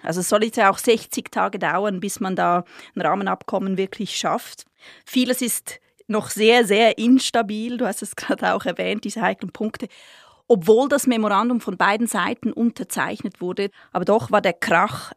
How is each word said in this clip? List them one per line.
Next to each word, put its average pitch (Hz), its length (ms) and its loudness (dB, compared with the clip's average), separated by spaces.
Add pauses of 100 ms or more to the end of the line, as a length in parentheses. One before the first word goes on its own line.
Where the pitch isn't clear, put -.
Also 165 160 -4
es 175 100 -4
soll 208 140 4
jetzt 226 140 -4
ja 202 120 6
auch 196 80 0
sechzig - 540 -2
Tage 196 280 -4
dauern, 185 400 -2
bis 196 200 -8
man 185 160 -4
da 175 300 2 (300)
ein - 60 -6
Rahmenabkommen 190 760 -2
wirklich 190 400 -6
schafft. - 480 -6 (400)
Vieles 254 360 0
ist - 380 -6 (280)
noch 202 220 -4
sehr, 226 360 4
sehr 208 320 4
instabil. 233 800 0
Du 247 80 -2
hast 196 160 -4
es - 140 -12
<laughs> - 0 -
gerade - 380 -2
auch 196 120 -4
erwähnt, 185 380 -4
diese 208 180 -6
heiklen 190 300 -2
Punkte. 214 360 -6 (640)
Obwohl 220 380 6
das 269 160 0
Memorandum 220 560 2
von 190 160 -8
beiden 208 300 2
Seiten 196 440 -4
unterzeichnet - 880 -4
wurde, 190 300 -4 (220)
aber 180 120 -2
doch 214 280 2
war 202 100 4
der 185 120 2
Krach - 640 0